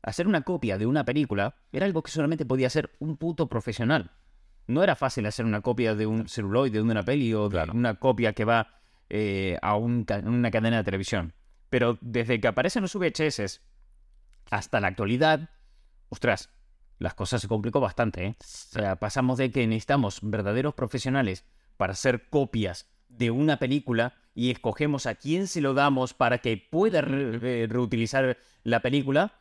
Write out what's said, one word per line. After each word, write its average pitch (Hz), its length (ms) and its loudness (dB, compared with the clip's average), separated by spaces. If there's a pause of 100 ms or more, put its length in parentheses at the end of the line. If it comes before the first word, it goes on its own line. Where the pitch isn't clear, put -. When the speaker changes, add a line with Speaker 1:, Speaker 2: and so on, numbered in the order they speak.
Speaker 1:
hacer 175 240 -2
una 180 160 2
copia 120 340 -2
de 107 80 0
una 135 180 2
película 123 520 0 (180)
era 190 140 0
algo 160 160 -2
que - 80 -14
solamente 156 340 -2
podía 127 220 2
hacer 151 320 -2
un 151 180 -4
puto 160 320 -2
profesional. 117 640 0 (560)
No 139 160 2
era 170 120 4
fácil 131 300 -2
hacer 107 200 -4
una 104 160 0
copia 117 340 0
de 107 100 0
un 110 240 -2
celuloide, 110 480 0
de 107 60 2
una 110 200 2
peli 123 300 0
o 104 160 2
de 95 60 -4
Speaker 2:
Claro. 82 180 0
Speaker 1:
una 117 220 0
copia 117 380 2
que 107 120 -2
va, 113 340 2 (300)
eh, 98 520 -2
a 104 140 0
un 117 300 0
ca-, 101 180 -4
una 120 280 0
cadena 113 260 2
de 104 80 0
televisión. 95 480 -2 (360)
Pero 120 320 2
desde 117 380 -2
que 104 80 2
aparecen 151 360 0
los 185 120 -6
V 185 120 0
H 156 200 0
S 104 320 -4 (920)
hasta 107 280 -2
la 101 80 0
actualidad, 131 640 2 (600)
ostras, - 400 -2 (500)
las 87 140 -4
cosas 104 280 -2
se 107 60 -8
complicó 110 340 0
bastante, 104 440 -2
¿eh? 110 140 -6
O - 60 -20
sea, - 520 -4
pasamos 127 400 0
de 131 140 0
que 123 160 2
necesitamos 110 540 0
verdaderos 107 540 -2
profesionales 127 680 -2 (340)
para 95 160 0
hacer 123 360 0
copias 110 600 -2 (200)
de 117 220 0
una 147 280 2
película 127 540 0 (200)
y 120 180 0
escogemos 135 540 -2
a 113 100 -2
quién 175 320 -2
se 170 140 -4
lo 135 120 2
damos 135 400 2
para 123 260 2
que 113 180 0
pueda 175 440 2
re-, 123 600 -2
eh, 113 40 -2
reutilizar 123 720 0 (260)
la 113 180 2
película 139 600 2